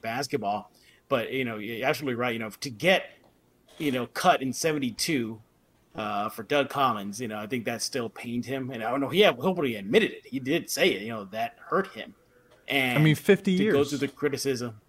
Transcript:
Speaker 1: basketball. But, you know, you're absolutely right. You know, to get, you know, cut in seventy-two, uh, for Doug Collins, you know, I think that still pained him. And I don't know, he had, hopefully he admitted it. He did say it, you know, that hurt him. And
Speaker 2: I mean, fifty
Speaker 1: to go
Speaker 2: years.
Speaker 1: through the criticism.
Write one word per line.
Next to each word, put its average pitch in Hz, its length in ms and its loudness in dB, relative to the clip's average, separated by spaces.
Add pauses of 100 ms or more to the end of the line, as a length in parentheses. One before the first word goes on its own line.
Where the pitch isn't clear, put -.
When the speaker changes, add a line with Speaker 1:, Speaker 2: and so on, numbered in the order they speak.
Speaker 1:
basketball. 113 680 -4 (380)
But, 117 240 0
you 131 120 0
know, 113 140 -6
you're 110 280 -6
absolutely 143 300 -2
right. 123 160 0
You 113 60 -4
know, 110 120 -6
to 139 200 -10
get, 156 400 2 (680)
you 147 140 0
know, 123 140 -2
cut 160 360 2
in 131 100 -4
seventy-two, 127 880 -2 (540)
uh, 104 340 -2
for 110 140 -10
Doug 143 260 2
Collins, 107 520 0
you 120 80 -4
know, 107 100 -6
I 107 80 -8
think 113 200 -4
that 117 140 -4
still 117 280 -4
pained 120 360 -6
him. 131 260 -6
And 113 120 -8
I 113 80 -4
don't 139 100 0
know, 135 100 0
he 170 100 2
had, 202 160 8
hopefully 170 340 0
he 110 60 -4
admitted 123 340 4
it. - 160 -16
He 135 140 -6
did 139 280 -2
say 165 220 2
it, 101 120 -2
you 113 80 -8
know, 107 160 -6
that 110 300 -6
hurt 143 380 -2
him. - 200 -14 (520)
And 131 320 2
Speaker 2:
I - 20 4
mean, 156 140 8
fifty 190 440 4
Speaker 1:
to 196 60 4
go 196 140 4
Speaker 2:
years. 143 120 2
Speaker 1:
through 143 80 -2
the 135 100 -2
criticism. 123 800 -4